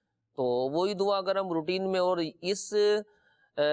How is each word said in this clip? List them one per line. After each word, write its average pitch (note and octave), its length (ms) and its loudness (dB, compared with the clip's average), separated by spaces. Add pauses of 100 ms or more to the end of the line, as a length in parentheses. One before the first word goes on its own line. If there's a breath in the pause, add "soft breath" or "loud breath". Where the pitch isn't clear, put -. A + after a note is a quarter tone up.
(360)
تو C3+ 60 -2 (280)
وہی F#3 240 0
دعا G3 240 0
اگر F#3+ 180 -2
ہم F#3+ 160 -2
روٹین F#3 400 -2
میں F#3 80 0
اور F3+ 180 2 (220)
اس، G3 340 -2 (840 soft breath)
آ، C#3+ 40 -2 (120)